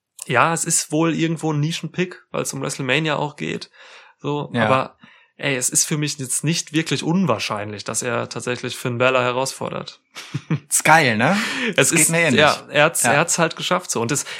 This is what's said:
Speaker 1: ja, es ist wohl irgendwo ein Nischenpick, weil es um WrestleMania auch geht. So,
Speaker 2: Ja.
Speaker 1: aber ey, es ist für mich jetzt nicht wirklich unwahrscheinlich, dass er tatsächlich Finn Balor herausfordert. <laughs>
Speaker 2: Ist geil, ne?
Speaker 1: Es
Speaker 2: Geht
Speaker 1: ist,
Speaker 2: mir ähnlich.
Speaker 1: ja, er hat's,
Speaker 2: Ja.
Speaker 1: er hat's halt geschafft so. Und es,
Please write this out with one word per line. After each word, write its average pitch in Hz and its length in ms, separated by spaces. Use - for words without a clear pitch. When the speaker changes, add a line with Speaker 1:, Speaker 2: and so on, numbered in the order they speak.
Speaker 1:
ja, 160 260
es 160 120
ist - 260
wohl 160 240
irgendwo 160 380
ein 147 80
Nischenpick, 165 680
weil 131 100
es - 100
um 135 100
WrestleMania 147 540
auch 147 220
geht. - 340
So, 147 340
Speaker 2:
Ja. 117 120
Speaker 1:
aber 131 320
ey, 143 180
es 123 140
ist - 160
für 160 120
mich 151 200
jetzt - 260
nicht 165 300
wirklich 156 300
unwahrscheinlich, 107 840
dass 117 160
er 120 260
tatsächlich 120 480
Finn 123 220
Balor 127 240
herausfordert. - 800
<laughs> - 300
Speaker 2:
Ist - 140
geil, 156 320
ne? 143 220
Speaker 1:
Es 139 140
Speaker 2:
Geht 165 100
Speaker 1:
ist, 151 80
Speaker 2:
mir 165 100
ähnlich. 147 220
Speaker 1:
ja, 143 280
er 147 160
hat's, 156 180
Speaker 2:
Ja. 120 100
Speaker 1:
er 143 60
hat's 170 200
halt 160 160
geschafft 180 340
so. 110 120
Und 120 100
es, 143 140